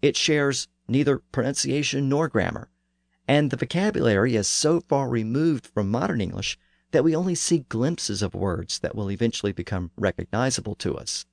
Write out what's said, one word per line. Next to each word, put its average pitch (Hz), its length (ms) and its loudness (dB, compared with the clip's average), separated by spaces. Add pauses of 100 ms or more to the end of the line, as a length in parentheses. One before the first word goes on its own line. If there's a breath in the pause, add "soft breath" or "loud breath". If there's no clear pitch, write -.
it 143 140 4
shares 143 540 0 (180)
neither 131 320 2 (120)
pronunciation 135 760 0
nor 143 220 2
grammar, - 400 -2 (580)
and 147 220 4
the 131 80 -2
vocabulary 123 800 2
is 104 120 2
so 165 340 2
far 139 280 0
removed 123 580 0
from 101 220 0
modern 131 320 0
English 95 380 -6 (320)
that 143 120 4
we 160 120 4
only 180 180 0
see 160 360 0
glimpses 113 520 -2
of 95 140 -4
words 90 440 -4
that - 160 -4
will 101 140 -4
eventually 101 420 -2
become 90 460 -4
recognizable 104 800 -2
to 78 200 -4
us. - 380 -8